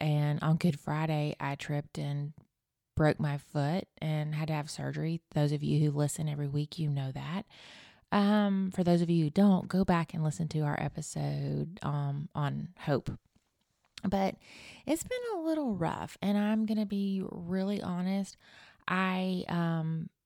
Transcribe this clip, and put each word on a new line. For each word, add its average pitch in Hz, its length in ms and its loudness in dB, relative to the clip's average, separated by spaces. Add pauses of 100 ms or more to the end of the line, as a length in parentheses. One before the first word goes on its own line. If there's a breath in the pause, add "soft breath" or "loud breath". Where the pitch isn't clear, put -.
and 147 420 2
on 160 140 4
Good 160 240 2
Friday, 151 580 -2
I 139 180 -4
tripped 147 420 -6
and 143 340 -4 (640)
broke 156 240 4
my 147 160 0
foot 147 500 -2 (120)
and 151 360 -4
had 151 140 -4
to 156 60 0
have 151 160 -4
surgery. 151 500 -4 (140)
Those 147 180 4
of 147 100 -2
you 147 160 4
who 151 160 4
listen 147 320 0
every 147 220 -4
week, 147 300 -4
you 156 100 0
know 139 240 -2
that. 139 320 -6 (680 loud breath)
Um, 202 600 4
for 185 100 0
those 175 200 6
of 170 60 0
you 170 140 6
who 151 80 2
don't, 196 380 6
go 190 160 2
back 170 300 2
and 160 100 -2
listen 156 240 -2
to 156 140 0
our 147 200 2
episode, 147 960 -4
um, 143 540 -2
on 147 360 -4 (100)
hope. - 360 0 (840)
But 196 320 0 (500 loud breath)
it's 320 200 -2
been 508 160 -4 (120)
a 349 100 -4
little 302 340 0
rough, 160 440 -4
and 202 160 0
I'm 214 300 0
gonna 214 200 -2
be 196 440 -2
really 190 500 -2
honest. 185 560 -2 (520 loud breath)
I, 185 600 0
um, 165 600 -2 (160)